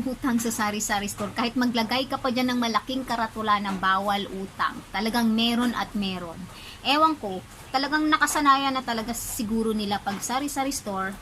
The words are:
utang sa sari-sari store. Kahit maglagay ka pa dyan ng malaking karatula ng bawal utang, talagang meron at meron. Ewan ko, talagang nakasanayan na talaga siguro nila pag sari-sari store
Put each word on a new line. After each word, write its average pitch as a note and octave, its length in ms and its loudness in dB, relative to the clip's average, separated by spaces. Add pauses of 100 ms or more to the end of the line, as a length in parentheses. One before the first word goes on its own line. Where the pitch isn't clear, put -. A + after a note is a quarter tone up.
utang B3 380 0
sa A#3 80 0
sari-sari G#3 560 0
store. G3+ 260 -4
Kahit A#3 220 0
maglagay B3 560 2
ka C4+ 80 -2
pa C4 100 0
dyan B3+ 240 2
ng B3 60 0
malaking B3 480 0
karatula A3 560 0
ng G3 160 -2
bawal G3 480 2 (160)
utang, - 320 -2 (160)
talagang A3+ 400 2
meron A#3 420 2
at - 220 -4
meron. F#3 400 -4 (480)
Ewan D#4 340 4
ko, F#3+ 220 -4 (320)
talagang C#4+ 340 2
nakasanayan C#4+ 680 4
na C4 80 -2
talaga A3+ 320 -2
siguro A3+ 560 0
nila G#3 320 0
pag G3 160 -4
sari-sari C#4 560 -2
store F#3+ 460 -4